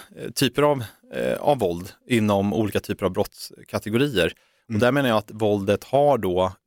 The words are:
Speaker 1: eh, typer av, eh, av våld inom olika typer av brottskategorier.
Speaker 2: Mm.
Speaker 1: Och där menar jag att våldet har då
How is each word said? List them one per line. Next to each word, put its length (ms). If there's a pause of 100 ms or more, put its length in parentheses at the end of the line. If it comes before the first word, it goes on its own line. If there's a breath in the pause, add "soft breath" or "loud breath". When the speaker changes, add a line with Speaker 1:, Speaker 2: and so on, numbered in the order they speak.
(160)
Speaker 1:
eh, 180
typer 280
av, 220 (300 loud breath)
eh, 240
av 200
våld 340 (140)
inom 460
olika 280
typer 260
av 60
brottskategorier. 1120 (440)
Speaker 2:
Mm. 80
Speaker 1:
Och 40
där 120
menar 160
jag 100
att 120
våldet 540
har 340
då 340 (140)